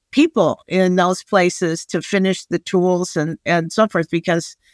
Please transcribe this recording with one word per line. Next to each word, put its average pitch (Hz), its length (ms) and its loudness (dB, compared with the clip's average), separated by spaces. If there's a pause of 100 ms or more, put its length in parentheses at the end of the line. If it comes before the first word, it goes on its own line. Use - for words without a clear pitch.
(120)
people 226 560 2
in 185 260 2
those 185 300 0
places 175 600 0
to 175 140 -4
finish 190 460 -2
the 170 140 -4
tools 180 560 -2
and, 160 280 -4
and 170 280 -2
so 220 160 2
forth, 165 200 -2
because 170 480 -4 (180)